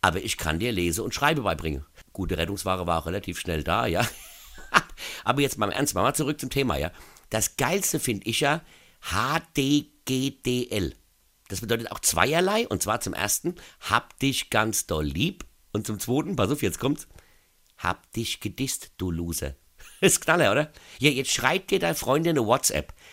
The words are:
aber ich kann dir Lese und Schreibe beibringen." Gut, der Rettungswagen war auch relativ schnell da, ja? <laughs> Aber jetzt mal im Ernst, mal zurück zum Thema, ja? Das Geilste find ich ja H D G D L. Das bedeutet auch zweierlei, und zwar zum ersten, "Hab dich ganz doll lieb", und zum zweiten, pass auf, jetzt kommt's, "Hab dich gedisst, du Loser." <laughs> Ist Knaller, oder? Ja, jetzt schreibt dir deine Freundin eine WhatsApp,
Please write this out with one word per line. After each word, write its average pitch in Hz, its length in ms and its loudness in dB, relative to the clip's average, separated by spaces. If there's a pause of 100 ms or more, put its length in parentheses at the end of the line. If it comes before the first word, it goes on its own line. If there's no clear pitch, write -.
aber 92 200 4
ich - 160 -4
kann 80 220 0
dir 120 140 -2
Lese 87 280 0
und - 140 -4
Schreibe 147 280 2
beibringen." 78 420 -2 (260)
Gut, 87 180 -4
der 85 100 0
Rettungswagen 92 480 -2
war 82 120 0
auch 78 60 -8
relativ 92 340 -6
schnell 80 240 -2
da, 95 220 0
ja? 85 200 2 (680)
<laughs> - 520 -2
Aber 127 160 2
jetzt 139 180 0
mal 101 100 0
im - 40 -2
Ernst, - 240 -2
mal 113 180 2
zurück 151 280 -2
zum 131 80 -8
Thema, 127 280 0
ja? 76 140 -2 (380)
Das - 260 -2
Geilste 165 460 0
find 104 260 -2
ich 113 140 0
ja 151 200 2 (400)
H 127 380 0 (160)
D 147 360 2 (120)
G 131 280 0 (140)
D 123 260 0
L. 92 220 -2 (540)
Das 95 140 -8
bedeutet 117 280 -2
auch - 100 -10
zweierlei, 175 680 2
und - 160 -2
zwar 107 160 0
zum - 140 -4
ersten, - 420 -2 (240)
"Hab - 400 -2
dich 135 300 0
ganz 110 380 2
doll 78 180 0
lieb", 80 400 -2 (260)
und 107 160 -4
zum 107 100 -4
zweiten, 156 380 -2
pass 101 160 2
auf, - 100 -2
jetzt 98 180 -2
kommt's, 139 280 0 (680)
"Hab - 340 -4
dich - 300 -6
gedisst, - 560 -6
du 92 120 -2
Loser." 82 460 -4 (220)
<laughs> - 240 -10
Ist - 180 6
Knaller, 160 320 4
oder? 147 180 2 (300)
Ja, 139 120 6
jetzt 131 200 0
schreibt 165 400 2
dir 190 80 4
deine 165 160 0
Freundin 160 420 2
eine 117 80 4
WhatsApp, 107 480 2 (200)